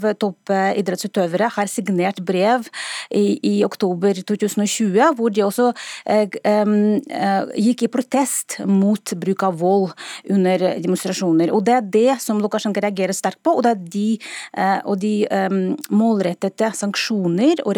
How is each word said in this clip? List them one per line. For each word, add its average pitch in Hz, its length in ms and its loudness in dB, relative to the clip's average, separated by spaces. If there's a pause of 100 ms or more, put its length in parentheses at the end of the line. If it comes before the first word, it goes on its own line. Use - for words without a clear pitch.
(160)
toppidrettsutøvere 190 1400 0
har 202 160 -2
signert 190 560 -2
brev 202 440 2 (440)
i, 202 320 2
i 202 200 2
oktober 190 600 0
to 208 120 -4
tusen 208 280 0
og 202 80 0
tjue, 226 440 2
hvor 233 180 0
de 208 80 2
også, 233 320 2 (320)
eh, 214 200 2
g-, - 200 -8
eh, 208 200 2 (460)
eh, 196 340 0 (220)
gikk 240 160 0
i 233 80 0
protest - 760 -2
mot 196 540 2
bruk 190 240 -2
av 185 140 0
vold 180 340 2 (380)
under 185 300 4 (180)
demonstrasjoner. 175 760 0
Og 208 140 2
det 233 80 4
er 254 80 2
det 226 400 2
som 214 180 -2
Lukasjenko 208 440 -2
reagerer 196 320 -2
sterkt - 260 -4
på, 330 160 2
og 247 80 2
det 240 60 4
er 196 180 -2
de, 214 300 -2 (340)
eh, 190 320 0
og 196 160 -2
de, 208 240 0
eh, 190 240 0 (400)
målrettede 208 880 0
sanksjoner 202 880 0
og 202 120 0